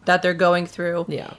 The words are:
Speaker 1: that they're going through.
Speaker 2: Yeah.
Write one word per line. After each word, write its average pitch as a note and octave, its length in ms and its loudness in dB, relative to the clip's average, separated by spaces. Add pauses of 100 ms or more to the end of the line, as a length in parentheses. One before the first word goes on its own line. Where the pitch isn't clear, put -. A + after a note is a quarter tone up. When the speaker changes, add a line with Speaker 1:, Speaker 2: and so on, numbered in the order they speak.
Speaker 1:
that F3+ 180 4
they're F3+ 120 0
going F3 320 2
through. E3+ 420 -4
Speaker 2:
Yeah. - 300 -8